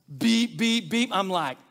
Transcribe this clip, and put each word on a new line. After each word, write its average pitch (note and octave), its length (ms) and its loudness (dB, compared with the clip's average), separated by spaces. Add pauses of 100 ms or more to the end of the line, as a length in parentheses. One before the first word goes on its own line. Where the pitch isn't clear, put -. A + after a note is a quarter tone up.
(160)
beep, A3+ 420 2
beep, A3+ 340 0
beep. A#3 200 0
I'm F#3+ 180 0
like, D#3 280 -2 (140)